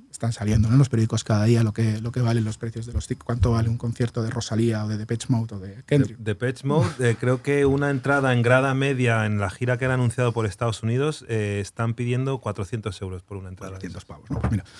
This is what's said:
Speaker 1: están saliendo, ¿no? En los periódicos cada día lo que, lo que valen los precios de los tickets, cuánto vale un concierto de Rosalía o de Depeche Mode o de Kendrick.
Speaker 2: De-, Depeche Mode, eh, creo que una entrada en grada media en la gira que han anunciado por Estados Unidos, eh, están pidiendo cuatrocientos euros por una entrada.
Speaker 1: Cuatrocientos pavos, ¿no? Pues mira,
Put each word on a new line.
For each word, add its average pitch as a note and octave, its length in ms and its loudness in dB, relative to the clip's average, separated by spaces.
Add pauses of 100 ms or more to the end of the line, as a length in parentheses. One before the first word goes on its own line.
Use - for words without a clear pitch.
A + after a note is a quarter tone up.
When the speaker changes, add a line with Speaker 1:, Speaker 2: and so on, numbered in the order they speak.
Speaker 1:
están A#2 240 -4
saliendo, G#2+ 340 2
¿no? A#2 80 6
En C#3 40 10
los C3+ 100 6
periódicos A2 340 2
cada G#2+ 220 2
día A2+ 160 6
lo A2 100 2
que, A2 300 0
lo A#2 100 -6
que B2 100 -2
valen A2+ 220 2
los G#2+ 140 -4
precios A2+ 300 -8
de A#2+ 60 -8
los - 120 -2
tickets, - 180 -8
cuánto B2 280 2
vale A#2 180 2
un A#2 80 0
concierto A#2 460 -2
de A2 80 -4
Rosalía A2 520 0
o G#2+ 40 -4
de G#2+ 100 -2
Depeche A2 320 -6
Mode A2+ 260 0
o G2 40 -10
de G2 260 -14
Kendrick. B2 320 2
Speaker 2:
De-, A2 140 -4
Depeche B2 340 -4
Mode, C3 460 2
eh, A2+ 80 0
creo B2+ 240 0
que C#3+ 240 2
una C#3+ 240 2
entrada C3+ 420 2
en A#2+ 80 4
grada C3 320 4
media B2 540 2
en G#2 100 0
la G2 140 -2
gira B2 260 -2
que C3 80 -4
han B2+ 60 0
anunciado B2 420 2
por A2+ 140 0
Estados A2+ 340 -4
Unidos, C3 460 -2
eh, G#2 340 -2
están A#2 320 -4
pidiendo B2 460 -2
cuatrocientos G#2 640 -6
euros F#2 180 -8
por G2+ 160 -14
una F#2 120 -12
entrada. F#2 240 -14
Speaker 1:
Cuatrocientos F#2+ 320 -12
pavos, - 260 -16
¿no? - 80 -4
Pues - 140 0
mira, G2 100 -2 (160)